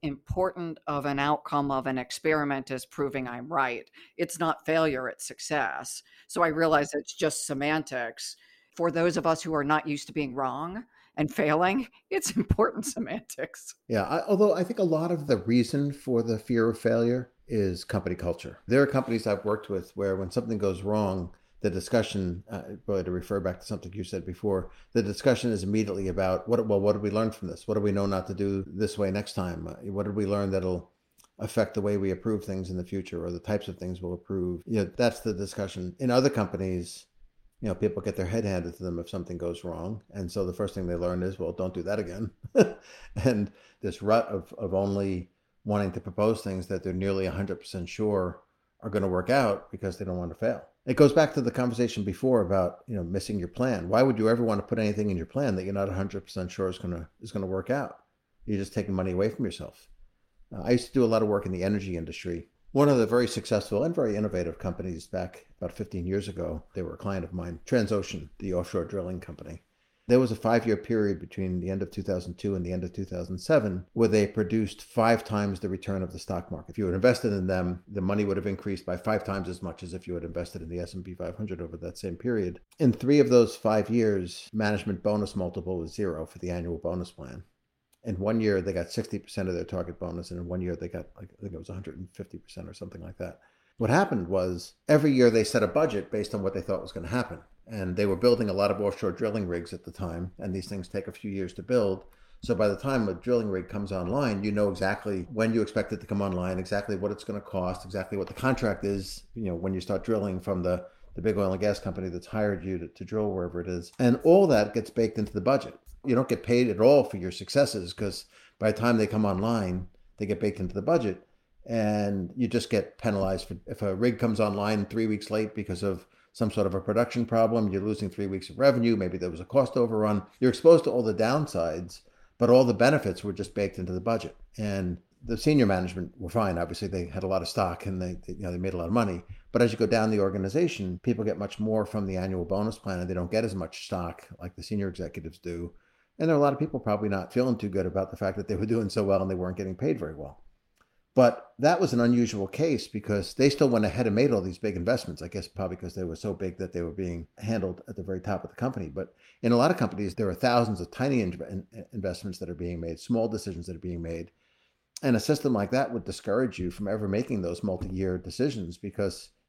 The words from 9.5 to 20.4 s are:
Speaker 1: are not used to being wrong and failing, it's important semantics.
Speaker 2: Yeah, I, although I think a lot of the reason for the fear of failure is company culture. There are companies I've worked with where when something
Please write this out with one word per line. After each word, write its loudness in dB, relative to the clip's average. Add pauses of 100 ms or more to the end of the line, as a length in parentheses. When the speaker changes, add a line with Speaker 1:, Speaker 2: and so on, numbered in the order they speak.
Speaker 1:
are 2
not 2
used -4
to -12
being -2
wrong -4 (320)
and 0
failing, 2 (220)
it's -2
important 0
semantics. -8 (140)
Speaker 2:
Yeah, 2
I, -2
although 6
I 0
think -4
a 2
lot 2
of -4
the 4
reason 2
for 0
the 0
fear 2
of -2
failure 2 (160)
is 0
company -2
culture. -4
There 6
are 6
companies 0
I've 0
worked -2
with -4
where 0
when -4
something -2